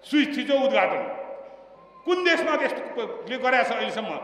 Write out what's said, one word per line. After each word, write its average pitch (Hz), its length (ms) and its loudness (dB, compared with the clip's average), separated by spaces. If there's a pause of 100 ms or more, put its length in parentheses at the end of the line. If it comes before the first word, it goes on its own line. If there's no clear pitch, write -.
सुइच 277 280 2
थिचो 277 180 0 (100)
उद्घाटन। 185 380 2 (1000)
कुन 359 200 0
देशमा 330 320 4
त्यस्तोले 226 800 -4
गरेको 254 320 4
छ 240 80 -2
अहिलेसम्म? 214 360 -4 (120)